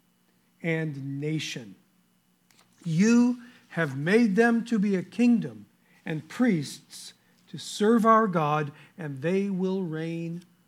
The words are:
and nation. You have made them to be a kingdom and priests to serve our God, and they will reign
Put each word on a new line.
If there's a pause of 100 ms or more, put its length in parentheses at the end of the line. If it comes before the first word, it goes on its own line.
(600)
and
nation. (1080)
You (280)
have
made
them
to
be
a
kingdom (380)
and
priests (340)
to
serve
our
God, (260)
and
they
will
reign (260)